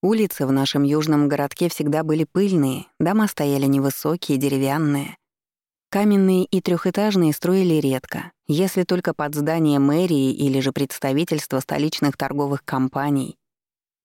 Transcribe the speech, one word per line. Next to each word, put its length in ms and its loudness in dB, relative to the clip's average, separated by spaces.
Улицы 440 0
в 60 0
нашем 320 2
южном 440 2
городке 400 -2
всегда 360 -2
были 200 0
пыльные, 600 0
дома 280 2
стояли 380 0
невысокие, 720 0
деревянные. 800 -2
Каменные 540 4
и 160 -2
трехэтажные 720 0
строили 480 2
редко, 500 -4
если 360 0
только 300 -2
под 220 -4
здание 440 2
мэрии 520 2
или 280 0
же 120 -2
представительство 880 -2
столичных 560 -2
торговых 480 -4
компаний. 760 -2